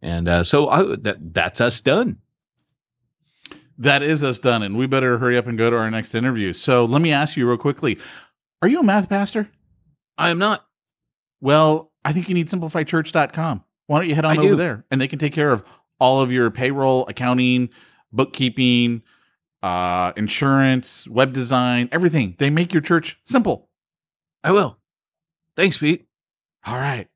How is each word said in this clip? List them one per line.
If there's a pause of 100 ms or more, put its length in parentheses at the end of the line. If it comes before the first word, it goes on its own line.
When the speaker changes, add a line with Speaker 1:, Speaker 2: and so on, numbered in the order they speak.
Speaker 1:
And,
uh,
so
I,
that,
that's
us
done. (1600)
Speaker 2:
That
is
us
done,
and
we
better
hurry
up
and
go
to
our
next
interview.
So
let
me
ask
you
real
quickly, (640)
are
you
a
math
pastor? (680)
Speaker 1:
I
am
not. (760)
Speaker 2:
Well, (120)
I
think
you
need
simplify
church
dot
com. (220)
Why
don't
you
head
on
Speaker 1:
I
Speaker 2:
over
Speaker 1:
do.
Speaker 2:
there,
and
they
can
take
care
of (360)
all
of
your
payroll,
accounting, (420)
bookkeeping, (580)
uh,
insurance,
web
design,
everything.
They
make
your
church
simple. (720)
Speaker 1:
I
will. (800)
Thanks,
Pete. (580)
Speaker 2:
All
right.